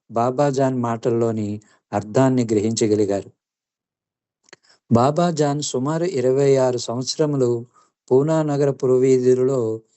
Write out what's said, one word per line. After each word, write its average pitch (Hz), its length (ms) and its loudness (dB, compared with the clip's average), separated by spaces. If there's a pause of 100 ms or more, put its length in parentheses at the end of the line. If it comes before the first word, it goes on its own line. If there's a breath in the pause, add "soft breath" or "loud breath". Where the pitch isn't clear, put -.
(100)
బాబాజాన్ 127 680 0
మాటల్లోని 117 800 -2 (320 soft breath)
అర్థాన్ని 120 520 0
గ్రహించగలిగారు. 107 840 0 (1600 soft breath)
బాబాజాన్ 147 680 0
సుమారు 147 420 -4
ఇరవై 135 520 2
ఆరు 127 220 0
సంవత్సరములు 123 880 -2 (440 soft breath)
పూనా 156 320 2
నగర 143 280 0
పురవీధులలో 127 1080 2 (160)